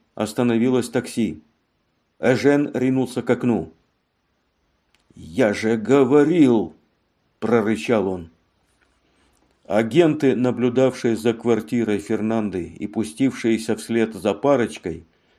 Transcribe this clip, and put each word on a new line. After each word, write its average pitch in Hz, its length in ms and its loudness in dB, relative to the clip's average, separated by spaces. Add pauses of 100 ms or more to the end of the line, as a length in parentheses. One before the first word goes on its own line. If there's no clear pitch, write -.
(160)
остановилось 120 760 0
такси. 113 520 -4 (800)
Эжен 139 540 2
ринулся 127 480 -2
к - 80 -8
окну. 120 420 -2 (1400)
"Я 101 380 0
же 113 240 -2
говорил!" 131 960 4 (680)
прорычал 110 680 0
он. 87 220 -8 (1400)
Агенты, 131 680 2
наблюдавшие 123 800 0
за 113 180 0
квартирой 110 640 -2
Фернанды 104 640 -4
и 82 240 -12
пустившиеся 113 880 -2
вслед 113 380 -2
за 98 200 -2
парочкой, 101 720 -2 (320)